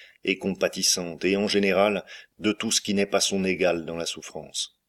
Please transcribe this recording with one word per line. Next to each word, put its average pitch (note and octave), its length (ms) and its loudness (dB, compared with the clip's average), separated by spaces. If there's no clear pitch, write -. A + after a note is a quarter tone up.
et F#2+ 140 0
compatissantes, F2+ 880 -2
et G2 120 4
en G#2 100 2
général, G2+ 580 4
de G#2+ 140 2
tout A2 200 -4
ce - 80 2
qui G#2 140 -2
n'est G2 120 2
pas G2 140 2
son G2 240 0
égal F2 400 2
dans E2 120 -8
la E2 100 -4
souffrance. - 840 -10